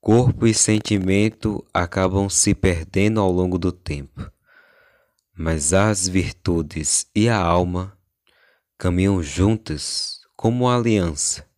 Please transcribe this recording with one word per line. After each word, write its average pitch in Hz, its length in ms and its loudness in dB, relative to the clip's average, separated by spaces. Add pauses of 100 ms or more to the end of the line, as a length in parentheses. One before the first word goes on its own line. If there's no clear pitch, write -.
Corpo 117 460 4
e 110 80 4
sentimento 104 1160 0
acabam 95 580 0
se - 260 2
perdendo 98 640 0
ao 92 120 2
longo 90 280 0
do 87 120 -2
tempo, - 600 -12 (1040)
mas 82 340 -2
as 95 360 2
virtudes 85 1040 -2
e 110 160 2
a 113 80 2
alma 90 580 0 (840)
caminham 92 420 0
juntas 82 1000 -4 (160)
como 123 320 0
aliança 107 760 0 (120)